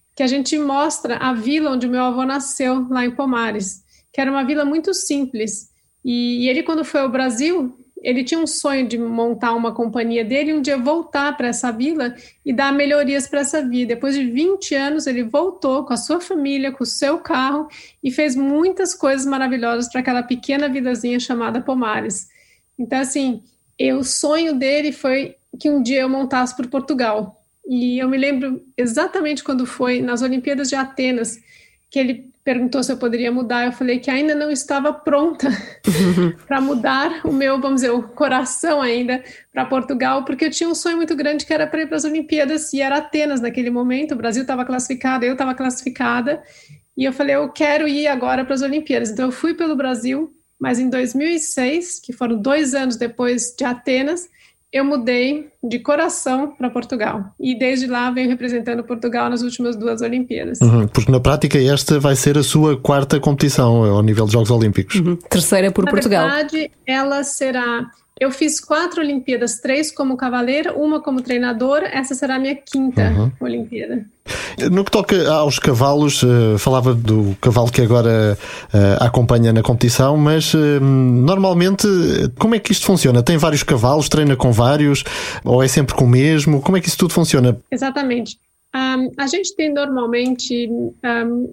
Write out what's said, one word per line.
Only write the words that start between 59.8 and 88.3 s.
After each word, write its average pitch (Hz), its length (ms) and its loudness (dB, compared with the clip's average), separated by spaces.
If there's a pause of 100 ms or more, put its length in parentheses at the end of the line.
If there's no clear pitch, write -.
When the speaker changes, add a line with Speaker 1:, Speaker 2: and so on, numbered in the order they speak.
Speaker 1:
Olimpíadas. 247 640 -4
Speaker 2:
Uhum, 113 260 6
porque 123 240 2
na 127 80 6
prática 143 380 2
esta 139 420 4
vai 139 160 4
ser 147 220 2
a 143 40 4
sua 151 380 4
quarta 139 400 2
competição 131 640 4
ao 104 180 4
nível 107 220 4
de 104 80 0
Jogos 113 180 4
Olímpicos. 110 440 2
Speaker 3:
Uhum. 175 220 2 (120)
Terceira 190 420 2
por 185 140 0
Speaker 1:
Na 285 60 0
Speaker 3:
Portugal. 214 360 2
Speaker 1:
verdade, 302 440 -2 (160)
ela 277 360 -2
será, 247 680 -4 (280)
eu 262 120 0
fiz 294 300 -2
quatro 339 420 -2
Olimpíadas, 254 580 -2
três 285 320 -2
como 262 240 -2
cavaleira, 254 560 -2
uma 302 300 -2
como 262 180 -2
treinadora, 247 680 -2
essa 269 260 -6
será 262 220 -2
a - 20 -2
minha 269 180 -2
quinta 262 540 0
Speaker 2:
Uhum. 104 200 2 (100)
Speaker 1:
Olimpíada. 202 640 -6 (640)
Speaker 2:
No 190 140 4
que - 80 -8
toca 185 400 2
aos 151 260 2
cavalos, 143 640 4
eh, 117 340 6
falava 127 380 2
do 110 460 2
cavalo 120 320 4
que - 100 4
agora, 113 560 4 (340)
eh, 101 280 6
a 120 60 4
acompanha 120 460 4
na 110 100 4
competição, 123 540 4
mas, 156 380 4
eh, 147 260 4
normalmente, 175 1080 4 (500)
como 226 160 4
é 208 60 2
que - 100 -2
isto - 160 0
funciona? 135 340 6
Tem 165 160 4
vários 151 280 2
cavalos, 139 440 4
treina 147 280 4
com 127 160 6
vários, 143 500 4 (420)
ou 123 160 6
é 131 60 6
sempre 135 300 2
com 131 80 4
o 123 40 6
mesmo? 147 540 6
Como 185 140 4
é 180 40 2
que - 60 -4
isso - 120 -4
tudo 175 140 2
funciona? 131 460 4 (100)
Speaker 1:
Exatamente. 254 720 -2 (340)